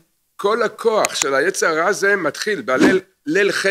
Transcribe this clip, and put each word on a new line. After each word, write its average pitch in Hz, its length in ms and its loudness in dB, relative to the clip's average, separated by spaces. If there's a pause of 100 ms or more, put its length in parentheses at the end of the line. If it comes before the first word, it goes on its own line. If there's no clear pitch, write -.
(360)
כל 220 280 0
הכוח 214 520 0
של 139 180 -2
היצר 175 340 0
הרע 160 180 0
הזה 196 300 0
מתחיל 175 460 -4
בליל, 135 380 2 (260)
ליל 185 260 2
ח' - 200 -4